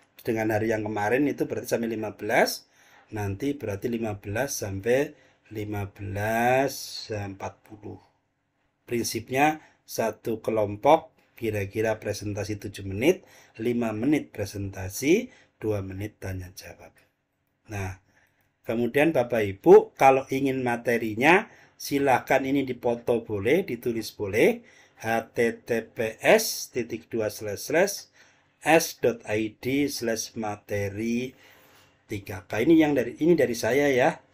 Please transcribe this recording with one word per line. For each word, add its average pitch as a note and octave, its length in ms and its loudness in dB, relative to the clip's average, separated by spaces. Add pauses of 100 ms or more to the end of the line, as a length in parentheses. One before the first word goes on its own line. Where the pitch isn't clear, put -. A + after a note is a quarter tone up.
(220)
dengan A2 320 -2
hari A2 160 0
yang G#2+ 160 -2
kemarin A2 400 0
itu A#2+ 240 -2
berarti G#2+ 160 -6
sampai A#2 240 -2
lima G#2+ 240 -6
belas, B2+ 560 -2 (400)
nanti G#2 480 -4
berarti G2+ 320 -6
lima A2+ 240 -4
belas G#2+ 480 -6
sampai A2+ 480 0 (400)
lima G#2 400 -6
belas A2+ 1200 -2
empat G2 560 -10
puluh. G2+ 320 -16 (880)
Prinsipnya B2+ 720 0 (240)
satu A2 560 -4
kelompok A2 720 2 (240)
kira-kira G#2+ 640 -2
presentasi G#2 640 -6
tujuh G2 240 -12
menit, G#2+ 400 0 (320)
lima A#2+ 320 -2
menit B2+ 400 -2
presentasi, G2+ 1000 -2 (320)
dua G#2 240 -2
menit G2 320 -10
tanya F#2 320 -10
jawab. - 440 -20 (760)
Nah, F#2+ 320 -8 (640)
kemudian A#2+ 480 2
Bapak A#2+ 320 2
Ibu E3 480 8
kalau C3+ 400 6
ingin C3 320 0
materinya A#2+ 800 2 (320)
silahkan C#3 640 2
ini C3+ 240 0
dipoto A#2+ 560 -2
boleh, A2+ 400 0
ditulis A#2 480 -6
boleh, B2 560 0 (340)
H A2+ 320 -2
T - 60 -8 (260)
T - 60 -6 (100)
P A2+ 400 -6
S - 480 2
titik A#2 400 -8
dua G#2+ 240 -2
slash G#2 400 -8
slash F#3 220 2 (640)
S D#3+ 400 2
dot A#2 240 0
I A2 320 -4
D C3+ 320 -2
slash A2+ 480 -6
materi G#2+ 960 -4 (720)
tiga G2 400 -10
K. G#2+ 160 -4
Ini D#3 160 6
yang D3+ 160 6
dari, A#2+ 300 -2
ini E3+ 100 6
dari B2 240 2
saya C3+ 320 2
ya. C3 240 2 (220)